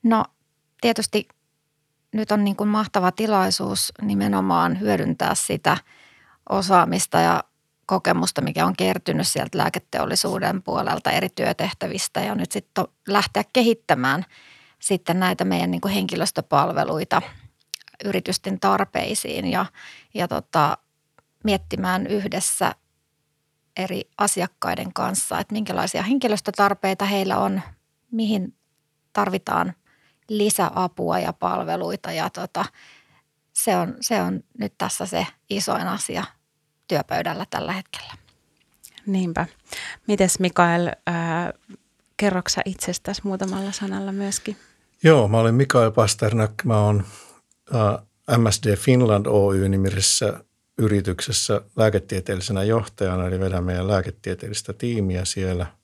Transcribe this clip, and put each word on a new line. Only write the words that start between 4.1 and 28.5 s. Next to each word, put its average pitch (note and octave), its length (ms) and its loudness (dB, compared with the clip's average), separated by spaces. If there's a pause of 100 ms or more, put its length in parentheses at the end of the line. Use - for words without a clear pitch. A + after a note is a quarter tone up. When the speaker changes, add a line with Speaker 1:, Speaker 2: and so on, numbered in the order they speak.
Speaker 1:
hyödyntää F#3 560 0
sitä - 420 0 (720)
osaamista F3 720 4
ja E3+ 240 4 (420)
kokemusta, F3 560 0
mikä D#3+ 240 0
on F#3 100 0
kertynyt F3+ 520 0
sieltä - 300 -4
lääketeollisuuden - 1040 -2
puolelta - 500 -4
eri F3 180 0
työtehtävistä - 920 -4
ja G#3 140 -4
nyt - 160 -4
sit - 220 -6
to-, - 200 -4 (140)
lähteä G3+ 360 0 (100)
kehittämään F3 720 2 (540)
sitten F3+ 400 -2
näitä F3+ 260 0
meidän F3+ 260 0
niin E3+ 100 -2
kuin G3 120 -2
henkilöstöpalveluita E3 1300 0 (840)
yritysten F#3+ 540 -4
tarpeisiin - 880 -2
ja, F#3 180 0 (480)
ja F3 140 -4
tota, - 500 0 (680)
miettimään F#3 640 -2
yhdessä F#3+ 680 -2 (1000)
eri F#3+ 240 -6 (160)
asiakkaiden - 760 -4
kanssa, - 460 -4
että G3+ 140 -6
minkälaisia F#3 500 -2
henkilöstötarpeita G3+ 1000 0
heillä G3 320 0
on, F#3+ 240 0 (500)
mihin G#3+ 420 -2 (600)